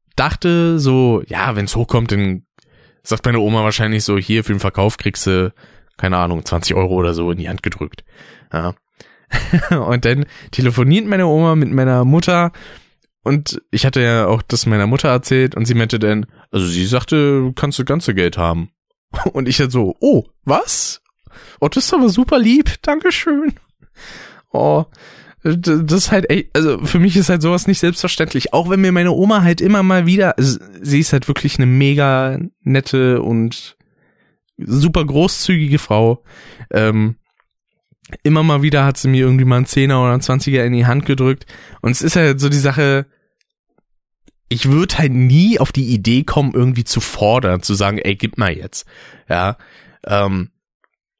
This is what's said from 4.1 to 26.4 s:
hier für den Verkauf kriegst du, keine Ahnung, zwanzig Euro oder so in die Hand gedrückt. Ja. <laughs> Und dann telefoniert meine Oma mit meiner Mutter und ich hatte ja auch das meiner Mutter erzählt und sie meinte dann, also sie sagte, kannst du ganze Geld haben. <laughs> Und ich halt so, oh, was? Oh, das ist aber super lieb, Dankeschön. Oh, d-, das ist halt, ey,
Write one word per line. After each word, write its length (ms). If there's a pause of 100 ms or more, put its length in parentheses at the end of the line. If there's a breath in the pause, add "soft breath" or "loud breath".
hier 260
für 80
den 80
Verkauf 360
kriegst 300
du, 260 (440 soft breath)
keine 220
Ahnung, 260
zwanzig 300
Euro 200
oder 200
so 160
in 80
die 100
Hand 140
gedrückt. 420 (480 loud breath)
Ja. 220 (960 loud breath)
<laughs> 60
Und 280
dann 220 (240 loud breath)
telefoniert 560
meine 200
Oma 300
mit 140
meiner 340
Mutter 480 (720 loud breath)
und 380 (120)
ich 120
hatte 160
ja 260
auch 160
das 240
meiner 200
Mutter 220
erzählt 480
und 80
sie 100
meinte 240
dann, 280 (260 soft breath)
also 120
sie 220
sagte, 720
kannst 220
du 60
ganze 300
Geld 240
haben. 320 (300)
<laughs> 320
Und 160
ich 100
halt 140
so, 280
oh, 240 (200)
was? 580 (560 loud breath)
Oh, 100
das 180
ist 80
aber 140
super 300
lieb, 320 (120)
Dankeschön. 720 (1000 loud breath)
Oh, 320 (680 loud breath)
d-, 300
das 200
ist 80
halt, 180
ey, 220